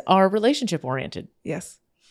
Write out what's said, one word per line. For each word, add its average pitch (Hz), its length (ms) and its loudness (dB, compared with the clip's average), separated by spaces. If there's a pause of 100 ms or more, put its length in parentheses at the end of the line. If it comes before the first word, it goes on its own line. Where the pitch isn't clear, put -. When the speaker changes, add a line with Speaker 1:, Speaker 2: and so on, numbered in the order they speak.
Speaker 1:
are 190 220 6
relationship 214 560 0
oriented. - 440 -6 (160)
Speaker 2:
Yes. - 340 -10 (320)